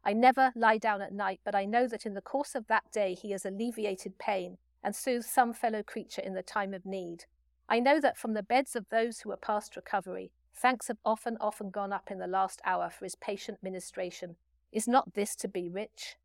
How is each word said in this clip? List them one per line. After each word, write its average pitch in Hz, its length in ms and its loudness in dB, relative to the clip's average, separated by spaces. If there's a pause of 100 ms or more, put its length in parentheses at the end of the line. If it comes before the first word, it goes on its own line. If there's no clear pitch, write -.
I 202 80 4
never 247 420 6
lie 226 220 6
down 208 240 0
at 190 120 -8
night, 196 300 -4
but 208 120 -4
I 196 100 2
know 233 220 2
that 226 180 -8
in 208 80 -4
the 196 80 -6
course - 340 -4
of 226 120 -6
that - 240 2
day 196 220 0
he 202 180 -8
has 196 140 -4
alleviated 196 720 -4
pain, 185 400 -4 (240)
and 208 140 -4
soothed 240 300 -2
some 233 280 4
fellow 220 300 -2
creature - 380 -8
in 190 120 -6
the 185 100 -4
time 196 300 -4
of 185 120 -10
need. 180 400 -8 (440)
I 233 100 4
know 277 220 6
that 277 160 4
from 220 160 -2
the 214 100 -2
beds 262 320 2
of 208 140 -4
those 226 320 0
who 208 100 -8
are 196 60 -6
past - 400 -2
recovery, 190 540 -4 (220)
thanks 247 360 2
have 226 160 -4
often, 220 340 0
often 214 320 -2
gone 196 220 -4
up - 180 -8
in 190 80 -8
the 185 80 -4
last 190 380 0
hour 180 240 0
for - 160 -12
his 180 100 -10
patient - 480 -8
ministration. 180 720 -8 (360)
Is 220 160 -2
not 240 260 4
this 208 240 0
to - 100 -6
be 180 220 -4
rich?' - 560 -8